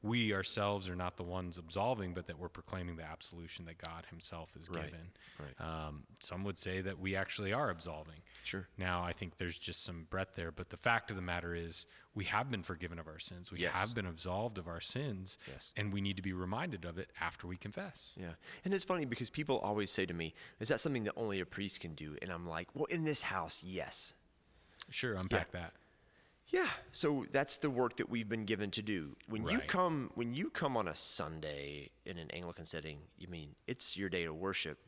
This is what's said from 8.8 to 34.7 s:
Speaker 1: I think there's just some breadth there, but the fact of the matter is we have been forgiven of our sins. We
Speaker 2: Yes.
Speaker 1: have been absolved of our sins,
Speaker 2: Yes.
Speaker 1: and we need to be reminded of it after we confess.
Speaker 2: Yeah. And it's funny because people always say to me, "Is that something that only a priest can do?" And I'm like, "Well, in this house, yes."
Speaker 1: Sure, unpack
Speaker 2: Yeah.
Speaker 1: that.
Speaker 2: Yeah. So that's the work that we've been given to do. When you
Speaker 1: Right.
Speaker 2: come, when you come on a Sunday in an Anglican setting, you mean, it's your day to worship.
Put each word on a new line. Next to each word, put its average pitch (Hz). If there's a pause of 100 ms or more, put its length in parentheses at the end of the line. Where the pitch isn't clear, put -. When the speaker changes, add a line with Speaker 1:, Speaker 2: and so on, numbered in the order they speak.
Speaker 1:
I 87
think -
there's 87
just -
some 82
breadth 95
there, 82
but 90
the -
fact 117
of 104
the 92
matter 87
is 85 (280)
we 101
have 120
been 104
forgiven 85
of 80
our 78
sins. 90
We 90
Speaker 2:
Yes. 87
Speaker 1:
have 101
been 107
absolved 92
of 85
our 85
sins, 107 (120)
Speaker 2:
Yes. -
Speaker 1:
and 107
we 98
need 98
to 92
be 95
reminded 95
of 85
it 95 (100)
after 85
we 90
confess. -
Speaker 2:
Yeah. 85 (340)
And 190
it's 190
funny 170
because 117
people 147
always 104
say 95
to 87
me, 82 (260)
"Is 110
that 135
something 131
that 104
only 101
a 87
priest -
can 82
do?" 76
And 92
I'm 85
like, 82
"Well, 143
in 165
this 151
house, 90
yes." 92 (760)
Speaker 1:
Sure, 120
unpack 92
Speaker 2:
Yeah. 90
Speaker 1:
that. 82 (760)
Speaker 2:
Yeah. 359 (220)
So 143
that's 139
the 151
work 123
that -
we've 113
been 110
given 101
to 110
do. 90 (120)
When 107
you 226
Speaker 1:
Right. -
Speaker 2:
come, 165
when 120
you 175
come 139
on 104
a 78
Sunday 73 (140)
in 90
an 80
Anglican 85
setting, 76
you 90
mean, 80 (100)
it's -
your 98
day 87
to 80
worship. 82